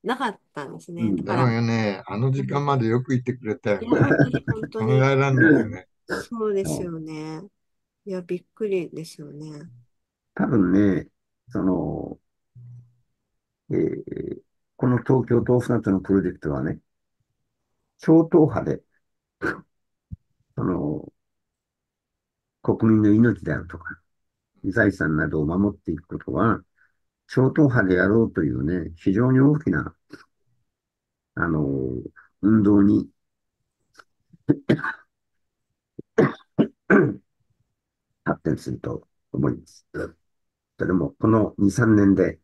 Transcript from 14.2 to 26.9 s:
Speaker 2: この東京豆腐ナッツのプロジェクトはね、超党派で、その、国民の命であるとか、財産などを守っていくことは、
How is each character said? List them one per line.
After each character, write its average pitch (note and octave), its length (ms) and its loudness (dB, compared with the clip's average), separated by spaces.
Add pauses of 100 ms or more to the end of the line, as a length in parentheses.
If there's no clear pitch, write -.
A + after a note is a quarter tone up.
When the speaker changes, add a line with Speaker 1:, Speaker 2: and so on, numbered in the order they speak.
Speaker 2:
こ C3+ 120 0
の B2 100 2
東 B2 280 0
京 A#2+ 160 2
豆 B2 180 2
腐 B2 120 -4
ナ A#2 60 2
ッ A2 40 -4
ツ G#2+ 80 -2
の F#2+ 100 2
プ F#2 140 -4
ロ G2 80 4
ジ F2 60 -2
ェ - 40 -6
ク - 60 -16
ト D2+ 140 -6
は C2 100 -4
ね、 D2+ 160 -6 (1200)
超 E3 260 4
党 D#3+ 220 4
派 - 180 -4
で、 - 180 -4 (1700)
そ - 100 -4
の、 D#2+ 480 -4 (1500)
国 A2 300 2
民 G#2+ 100 4
の G#2 100 4
命 A2+ 320 2
で - 80 -4
あ B1+ 60 -4
る - 80 -12
と E2 120 -16
か、 - 200 -12 (680)
財 G2+ 280 2
産 D#2+ 240 -2
な D#2 120 0
ど D#2 120 -2
を D2+ 60 -2
守 G2 300 -2
っ - 20 -20
て - 120 -10
い D#2+ 60 -4
く D#2+ 100 -16
こ E2 120 -12
と C#2 140 -10
は、 F2+ 300 0 (680)